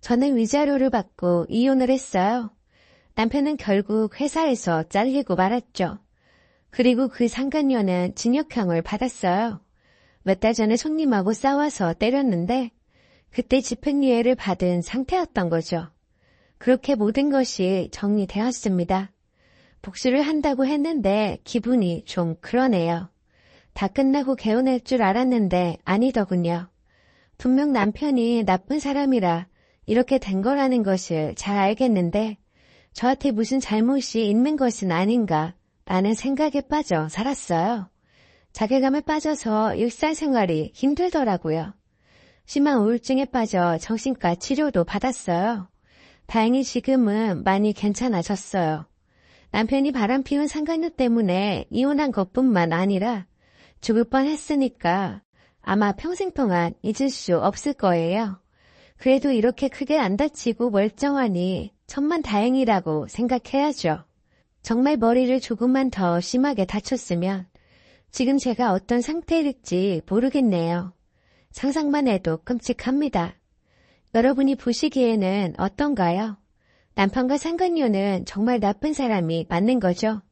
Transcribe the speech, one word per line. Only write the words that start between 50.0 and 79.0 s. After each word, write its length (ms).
상간녀 420
때문에 800
이혼한 420
것뿐만 600
아니라 540
죽을 240
뻔했으니까 1160
아마 320
평생 400
동안 500
잊을 280
수 260
없을 360
거예요. 680
그래도 340
이렇게 380
크게 300
안 180
다치고 540
멀쩡하니 1040
천만 360
다행이라고 880
생각해야죠. 960
정말 340
머리를 440
조금만 500
더 300
심하게 440
다쳤으면 800
지금 280
제가 340
어떤 280
상태일지 1080
모르겠네요. 840
상상만 580
해도 300
끔찍합니다. 960
여러분이 400
보시기에는 1040
어떤가요? 800
남편과 440
상간녀는 840
정말 360
나쁜 320
사람이 560